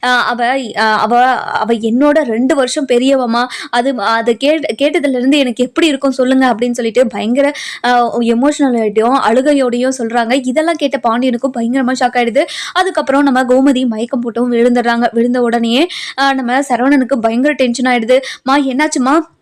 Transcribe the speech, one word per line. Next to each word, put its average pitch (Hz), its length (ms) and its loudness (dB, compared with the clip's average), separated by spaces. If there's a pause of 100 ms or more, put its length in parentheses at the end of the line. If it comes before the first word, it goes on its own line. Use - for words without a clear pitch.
ஆ, 247 200 0
அவ, 240 320 -2 (200)
ஆ, 214 240 0
அவ, 240 340 2
அவ - 400 -2
என்னோட 254 480 2
ரெண்டு 247 320 0
வருஷம் 269 340 -2
பெரியவம்மா, 247 580 2 (240)
அது, 247 260 0
அதை 226 440 0
கேட்-, 294 240 0 (180)
கேட்டதுல 285 360 0
இருந்து 269 200 2
எனக்கு 247 260 0
எப்படி 330 220 0
இருக்கும் 277 240 0
சொல்லுங்க?" 262 360 2
அப்படின்னு 240 240 0
சொல்லிட்டு 240 360 0
பயங்கர, 233 460 0 (320)
ஆ, 240 340 2
எமோஷனல் 240 400 0
ஆயிட்டும் 233 600 2 (120)
அழுகையோடையும் 262 680 0
சொல்றாங்க. 233 480 -2
இதெல்லாம் 311 300 0
கேட்ட 285 220 -2
பாண்டியனுக்கும் 247 560 -2
பயங்கரமா 247 460 -2
ஷாக் 247 160 0
ஆயிடுது. 240 280 0 (280)
அதுக்கப்புறம் 349 500 0
நம்ம 262 200 2
கோமதி 254 440 2
மயக்கம் 233 340 -4
போட்டும் 233 320 -4
விழுந்துடுறாங்க. 233 600 2
விழுந்த 240 300 0
உடனேயே, 233 440 0 (320)
ஆ, 277 140 2
நம்ம 262 280 -2
சரவணனுக்கு 262 600 0
பயங்கர 233 320 0
டென்ஷன் 254 400 0
ஆயிடுது. 240 260 2 (240)
"மா, 269 160 2
என்னாச்சுமா? 277 600 0 (240)